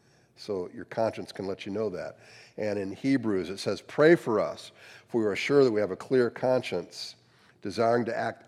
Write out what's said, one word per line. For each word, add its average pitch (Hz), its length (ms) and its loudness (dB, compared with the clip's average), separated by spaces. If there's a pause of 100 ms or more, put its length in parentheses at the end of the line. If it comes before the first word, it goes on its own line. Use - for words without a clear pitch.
(360)
So 92 380 -6
your 90 120 -14
conscience 107 460 -4
can 104 140 -8
let 98 220 -8
you 104 40 -6
know 107 200 -2
that. 80 260 -10 (400)
And 104 220 -2
in 98 120 -6
Hebrews, 107 600 0
it 98 80 -10
says, 101 220 -4
"Pray 156 340 6
for 117 240 0
us, 78 320 -4 (380)
for 117 120 0
we 107 60 0
are 98 80 0
sure 143 280 4
that 127 80 6
we 107 80 2
have 98 120 0
a 92 40 -4
clear 123 360 2
conscience, 123 840 -2 (460)
desiring 113 440 0
to 113 120 -4
act 113 300 -6